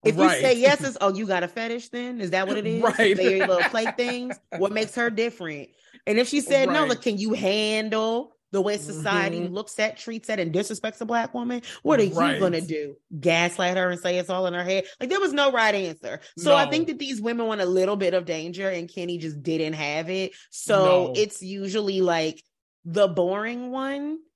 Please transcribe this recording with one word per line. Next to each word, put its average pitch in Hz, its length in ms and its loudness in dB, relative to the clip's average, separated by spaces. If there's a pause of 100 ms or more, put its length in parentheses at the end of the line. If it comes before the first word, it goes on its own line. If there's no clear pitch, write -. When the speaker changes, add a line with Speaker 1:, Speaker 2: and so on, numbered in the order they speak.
Speaker 1:
If 220 120 4
you 302 140 8
say - 200 2
Speaker 2:
Right. 240 60 6
Speaker 1:
yes, 277 280 4
it's, 262 160 -4
"Oh, 196 120 2
you 208 140 -4
got 185 160 0
a 180 60 -4
fetish 233 400 -8
then? 240 320 -8
Is 185 100 -4
that 185 160 0
what 202 100 -2
it 214 80 -4
is? 175 160 -2
Speaker 2:
Right. 220 360 4
Speaker 1:
They 190 240 2
little - 240 2
play 226 220 0
things? 247 520 -4 (180)
What 190 140 0
makes 214 240 -4
her 240 160 0
different?" 202 600 -6 (360)
And 214 140 2
if 247 80 2
she 285 120 0
said 269 280 2
no, 302 140 2
Speaker 2:
Right. 277 80 0
Speaker 1:
like, 240 120 -2
"Can 208 160 -2
you 214 140 0
handle 214 1040 -2 (140)
the 196 120 0
way 208 160 0
society 170 640 -2
Speaker 2:
Mm-hmm. 180 120 -6
Speaker 1:
looks 214 260 -8
at, 214 200 -2
treats 226 320 -10
at, 214 100 -2
and 165 140 -2
disrespects 202 480 -4
a - 20 -6
black 233 300 -2
woman? 240 260 -6 (220)
What 277 180 4
are 208 40 6
you 180 100 -2
Speaker 2:
Right. 170 260 2
Speaker 1:
gonna 175 220 2
do? 151 340 -6 (240)
Gaslight 175 560 2
her 185 140 2
and 175 100 -6
say 180 160 0
it's 180 140 -4
all 185 160 0
in 175 80 -2
her 175 100 -4
head?" 190 200 0 (160)
Like, 254 100 -4
there 392 100 0
was 330 140 0
no 285 180 4
right 220 220 4
answer. 160 460 -6 (180)
So 220 160 6
I 277 100 6
Speaker 2:
No. - 60 -4
Speaker 1:
think 330 160 0
that 311 120 -6
these 269 220 -6
women 233 260 -2
want 220 140 -2
a 185 60 0
little 190 300 2
bit 190 180 2
of 180 100 2
danger, 170 460 -6
and 170 180 -6
Kenny 175 300 -6
just 156 240 -8
didn't 160 320 -2
have 156 340 -4
it. 190 240 -4 (180)
So - 260 0 (320)
Speaker 2:
No. 170 60 -6
Speaker 1:
it's 208 280 0
usually, 196 580 -2
like, 165 420 0 (440)
the 190 200 4
boring 208 640 -2
one 277 500 -6 (160)